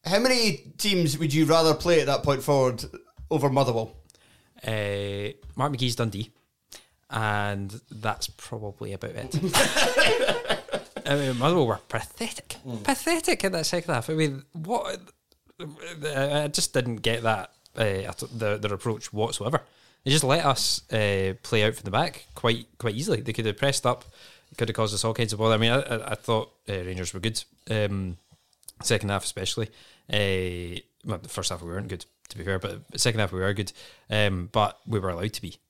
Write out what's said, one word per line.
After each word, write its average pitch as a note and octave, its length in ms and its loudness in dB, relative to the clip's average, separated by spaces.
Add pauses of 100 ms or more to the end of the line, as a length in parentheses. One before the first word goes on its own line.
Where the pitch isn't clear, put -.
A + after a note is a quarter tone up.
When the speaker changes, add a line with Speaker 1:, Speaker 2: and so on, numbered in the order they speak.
Speaker 1:
How F3+ 160 2
many A#3+ 320 4 (260)
teams E3+ 400 2
would D3 160 0
you D#3 120 6
rather D#3+ 280 6
play E3+ 260 4
at C#3 60 0
that C#3 160 2
point C#3 220 6
forward B2+ 400 4 (460)
over C#3+ 200 4
Motherwell? B2 460 2 (680)
Speaker 2:
Uh, G2+ 680 -2 (240)
Mark C#3+ 160 0
McGee's B2 240 0
Dundee, A2 340 -2 (800)
and G#2 720 -2 (100)
that's G#2+ 380 -6
probably G#2+ 640 -12
about G#2 240 -8
it. A#2 180 -8
<laughs> D4+ 720 4 (960)
I C#3+ 120 2
mean, C3+ 220 0
Motherwell D3+ 280 4
were G#2+ 220 0
pathetic, - 680 -8 (100)
Speaker 3:
Mm. A3 180 -8
Speaker 2:
pathetic D#4+ 600 0
in G3 80 0
that E3 140 -2
second F3 260 -2
half. A#2+ 160 0
I E3 60 -2
mean, C#3+ 380 0
what? F3+ 480 -4 (1040)
I, C#3+ 400 0
I D3 40 -4
just - 240 -2
didn't A#2+ 240 2
get A2+ 260 0
that. A2 300 0 (220)
Uh, - 60 -10 (260)
at - 120 -10
the, A2 400 -4
their G#2 160 -2
approach - 400 -6
whatsoever. A2 480 -2 (420)
They C3 60 -2
just D3 140 4
let D3 200 2
us, - 380 2 (100)
uh, G2 400 2 (100)
play A2 220 2
out G#2+ 100 2
from - 100 -14
the G#2 60 -4
back C#3+ 440 -2
quite, A#2 320 0 (100)
quite A2+ 180 -4
easily. C#3 280 -2
They B2 100 -6
could A2 140 -2
have G#2 100 0
pressed C#3 300 0
up. B2 180 0 (460)
It - 80 -16
could A#2 100 0
have A2+ 80 -4
caused A2 160 0
us G2+ 120 -2
all A2+ 100 0
kinds A2 180 0
of A2 60 -6
bother. A2+ 160 4
I G#2+ 40 4
mean, A2+ 140 4
I, C3 80 4
I, A2+ 320 -4
I - 40 -2
thought, - 360 -2 (160)
uh, G#2 60 -4
Rangers F#2 400 -6
were G2 60 -8
good. A2 220 -4 (280)
Um, G2 480 -2 (640)
second G#2+ 260 2
half G2 160 -2
especially. G2+ 440 -4 (440)
Uh, F#2 680 -2 (260)
well, G#2 120 -4
the - 120 -16
first F#2+ 200 -4
half F2 120 -8
we E2+ 80 -10
weren't F2+ 180 -6
good, F2+ 160 -10 (240)
to - 80 -16
be F#2 80 -10
fair, F#2+ 140 -2
but - 320 -8
the - 80 -10
second A2 220 2
half G2+ 120 0
we G2+ 80 -2
were G2 140 0
good. G2+ 180 -4 (380)
Um, G2 420 2
but G#2 340 2
we A2 120 0
were F#2+ 100 -2
allowed F2+ 240 -4
to - 100 -10
be. D#2 140 -12 (140)